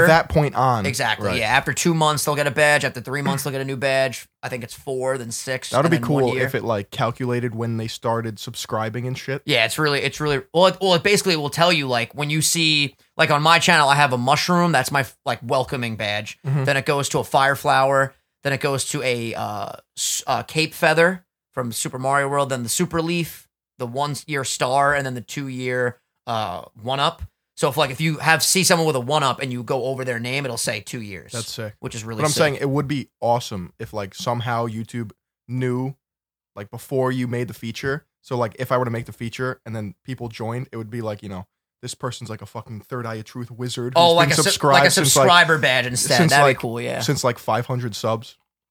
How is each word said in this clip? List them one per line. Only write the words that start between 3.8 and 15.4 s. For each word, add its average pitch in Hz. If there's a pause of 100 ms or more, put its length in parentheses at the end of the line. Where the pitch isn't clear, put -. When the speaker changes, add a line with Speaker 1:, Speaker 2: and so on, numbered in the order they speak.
Speaker 2:
I 131
think 120
it's -
four, 131
then 120
six, 131
Speaker 1:
That 117
would 143
Speaker 2:
and 165
Speaker 1:
be 160
Speaker 2:
then 120
one 139
Speaker 1:
cool 123
Speaker 2:
year. 127
Speaker 1:
if 131
it, 101
like, 104
calculated 120
when 117
they 113
started 113
subscribing 117
and 127
shit. 139
Speaker 2:
Yeah, 120
it's -
really, 147
it's 135
really, 147 (120)
well, 180
it, 180
well, 190
it 170
basically 196
will 143
tell 175
you, 147
like, 117
when 147
you 156
see, 151 (200)
like, 156
on 147
my 165
channel, 156
I 139
have 143
a 123
mushroom. 165
That's 131
my, 139 (180)
like, 120